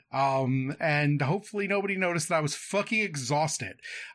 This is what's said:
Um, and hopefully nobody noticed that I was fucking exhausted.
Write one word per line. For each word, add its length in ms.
Um, 680
and 400
hopefully 460
nobody 300
noticed 320
that 80
I 40
was 140
fucking 460
exhausted. 800